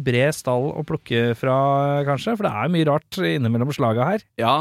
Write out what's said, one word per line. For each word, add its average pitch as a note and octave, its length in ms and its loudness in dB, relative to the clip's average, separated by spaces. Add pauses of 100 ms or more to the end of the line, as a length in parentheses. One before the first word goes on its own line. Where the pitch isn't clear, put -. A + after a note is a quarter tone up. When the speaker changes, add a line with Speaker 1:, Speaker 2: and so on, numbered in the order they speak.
Speaker 1:
bred C3 320 2
stall B2 300 -2 (100)
å D#3 120 -6
plukke A#2+ 420 -2 (100)
fra, C3 160 0 (480)
kanskje, C#3+ 320 -2
for G#3 120 -4
det - 40 0
er C3 220 -2
mye D#3+ 160 2
rart D3 340 -2
innimellom C3 480 0
slaga A#2+ 380 0
her. G#3+ 160 -2 (160)
Speaker 2:
Ja, A#2+ 200 2